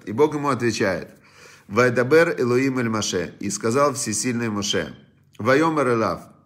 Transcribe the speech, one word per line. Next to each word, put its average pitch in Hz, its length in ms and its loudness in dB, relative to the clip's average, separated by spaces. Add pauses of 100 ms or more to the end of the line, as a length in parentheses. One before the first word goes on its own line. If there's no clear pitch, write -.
И 95 60 -10
Бог 151 240 0
ему 143 140 -4
отвечает: 110 580 -2 (640)
«Вайдабер 131 720 4
Элоим 127 380 0
эль 120 120 -2
Моше, 101 500 -4
и 101 100 -6
сказал 127 440 0
всесильный 117 560 -4
Моше, 101 440 -4 (440)
Вайомер 143 500 2
элав 113 360 0 (220)